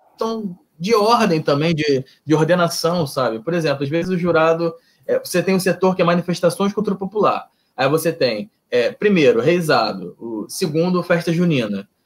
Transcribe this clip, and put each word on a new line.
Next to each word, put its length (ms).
questão 360
de 160
ordem 460
também, 320
de, 320
de 100
ordenação, 720
sabe? 320
Por 140
exemplo, 300
às 60
vezes 220
o 60
jurado, 560
é, 140
você 220
tem 140
um 40
setor 360
que 60
é 40
manifestações 680
cultura 220
popular. 520
Aí 140
você 220
tem, 380
é, 220
primeiro, 500
reisado, 800
o 280
segundo, 560
festa 300
junina. 540